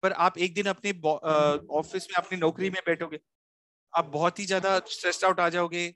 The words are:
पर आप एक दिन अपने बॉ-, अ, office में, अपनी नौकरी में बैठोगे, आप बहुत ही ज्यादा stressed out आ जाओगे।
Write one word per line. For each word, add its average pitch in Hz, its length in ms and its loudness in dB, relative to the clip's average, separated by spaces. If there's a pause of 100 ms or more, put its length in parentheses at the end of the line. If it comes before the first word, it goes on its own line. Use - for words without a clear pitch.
पर 190 100 2
आप 180 260 2
एक 175 160 0
दिन 196 120 0
अपने 196 260 -2
बॉ-, 156 320 0
अ, 151 320 4 (140)
office 160 400 -4
में, 185 40 -10
अपनी 180 240 -2
नौकरी 170 320 0
में 185 160 -6
बैठोगे, 160 340 -2 (760)
आप 165 80 2
बहुत 156 340 0
ही 202 80 -8
ज्यादा 190 320 2
stressed - 460 -2
out 185 160 4
आ 175 80 4
जाओगे। 175 480 -2